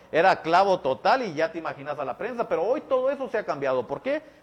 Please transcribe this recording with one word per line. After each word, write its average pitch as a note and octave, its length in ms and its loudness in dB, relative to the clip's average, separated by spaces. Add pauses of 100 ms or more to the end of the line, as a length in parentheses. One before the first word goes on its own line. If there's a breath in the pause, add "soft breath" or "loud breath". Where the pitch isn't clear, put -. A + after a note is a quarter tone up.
(120 loud breath)
era E3+ 300 4
clavo F3+ 400 4
total G3 420 0
y F#3+ 100 -6
ya D#3+ 180 -2
te E3+ 60 -10
imaginas C#3 400 -8
a C#3 80 -4
la B2+ 120 -6
prensa, A3+ 300 -4
pero E3 160 0
hoy C4 180 0
todo B3+ 280 0
eso C4+ 200 -4
se A3+ 80 -2
ha G#3 80 -4
cambiado. C3 420 -2
¿Por C#3 140 -8
qué? D4 200 -2 (220 loud breath)